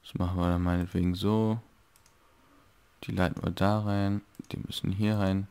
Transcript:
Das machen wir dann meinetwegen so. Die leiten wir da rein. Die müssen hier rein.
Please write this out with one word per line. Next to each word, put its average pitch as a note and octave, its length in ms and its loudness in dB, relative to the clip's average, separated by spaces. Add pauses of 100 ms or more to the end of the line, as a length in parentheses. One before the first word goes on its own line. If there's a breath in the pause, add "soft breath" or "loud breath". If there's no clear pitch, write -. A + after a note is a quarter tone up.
Das - 120 -20
machen F2+ 220 0
wir F2 120 2
dann F2 120 2
meinetwegen F2+ 540 2
so. A2 420 2 (1500 soft breath)
Die - 80 -8
leiten F#2 300 0
wir F2 100 -2
da G2+ 280 2
rein. G2+ 420 0 (300)
Die - 60 -6
müssen - 340 -6
hier G#2 260 2
rein. G2 340 0